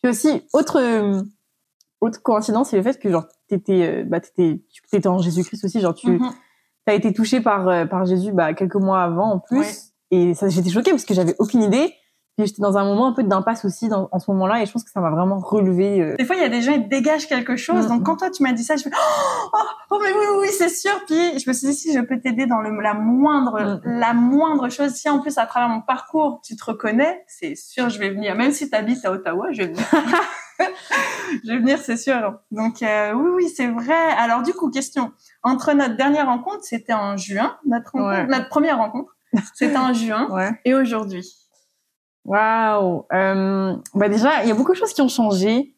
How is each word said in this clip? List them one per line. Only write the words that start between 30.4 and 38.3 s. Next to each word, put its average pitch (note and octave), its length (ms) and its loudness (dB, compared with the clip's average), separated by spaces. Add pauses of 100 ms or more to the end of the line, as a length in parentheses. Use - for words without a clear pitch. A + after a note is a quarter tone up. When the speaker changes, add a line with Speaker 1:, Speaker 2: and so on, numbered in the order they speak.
Speaker 2:
Je A3 80 -6
vais B3+ 60 -2
venir, C4+ 200 2
c'est A#3+ 180 -4
sûr. A#3 420 -2 (120)
Donc, A3 320 -4
euh, G#3+ 300 0
oui, C#4+ 220 2
oui, F4+ 140 2
c'est C4 200 -4
vrai. D4 500 0
Alors, A#3 240 2
du D4+ 120 -2
coup, F4 160 -2
question. C4 420 -6 (300)
Entre C4 300 0
notre C4+ 240 2
dernière C#4+ 300 2
rencontre, C4 360 -4
c'était A#3 320 -6
en G3+ 220 -2
juin, G3 400 -4 (100)
notre A#3 260 -2
rencontre, G3+ 180 -2
Speaker 1:
Ouais. G3 160 -2
Speaker 2:
notre C4 220 -2